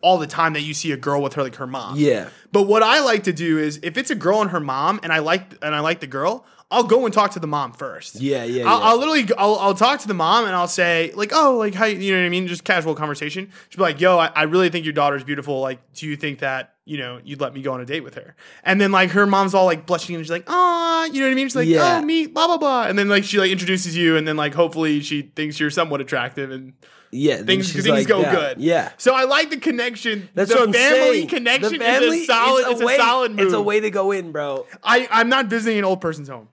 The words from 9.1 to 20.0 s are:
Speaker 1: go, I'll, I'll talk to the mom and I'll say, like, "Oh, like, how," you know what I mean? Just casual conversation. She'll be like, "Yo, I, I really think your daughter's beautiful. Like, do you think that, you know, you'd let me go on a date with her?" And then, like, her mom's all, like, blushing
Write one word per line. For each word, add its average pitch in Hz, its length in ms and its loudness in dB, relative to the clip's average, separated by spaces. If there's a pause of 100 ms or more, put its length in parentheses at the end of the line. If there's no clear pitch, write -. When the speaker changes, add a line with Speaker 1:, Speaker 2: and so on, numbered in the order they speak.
Speaker 1:
go, 196 120 0
I'll, 208 200 2
I'll 196 180 2
talk 240 260 2
to - 80 -12
the 214 60 -2
mom 180 300 2
and 190 100 -4
I'll 180 140 0
say, 170 480 0
like, 208 180 -4
"Oh, 285 220 4
like, 214 180 -2
how," 208 120 0
you 196 260 -2
know 185 80 2
what 180 60 2
I - 20 0
mean? 180 180 -2
Just 175 160 -8
casual 165 320 -2
conversation. 151 560 -8 (200)
She'll - 80 -18
be 185 60 2
like, 151 160 -2
"Yo, 180 180 6
I, 165 80 4 (100)
I 156 60 4
really 175 260 2
think 165 160 -4
your 156 80 -4
daughter's 143 320 0
beautiful. 139 380 -6
Like, 131 180 -6 (140)
do - 120 -12
you 151 80 -6
think 143 260 -8
that, 131 340 -6 (100)
you 151 140 -12
know, 123 260 -12
you'd 143 160 -12
let 127 140 -6
me 135 80 -12
go 135 100 -4
on 127 80 -8
a 123 60 -12
date 147 180 -6
with - 120 -20
her?" - 200 -20 (280)
And 190 160 4
then, 196 120 2
like, 185 200 4
her 202 140 4
mom's 196 280 2
all, 190 100 6
like, 165 220 0
blushing 175 280 -4